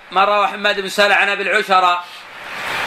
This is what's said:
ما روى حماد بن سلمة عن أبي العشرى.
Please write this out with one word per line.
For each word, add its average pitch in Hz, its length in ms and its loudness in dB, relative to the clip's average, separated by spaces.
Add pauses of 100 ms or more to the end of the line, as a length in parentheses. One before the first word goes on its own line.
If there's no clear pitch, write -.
(100)
ما 185 140 2
روى 208 220 2
حماد 202 340 -2
بن 190 80 -4
سلمة 202 260 2
عن 190 140 2
أبي 196 140 -2
العشرى. 185 640 2 (840)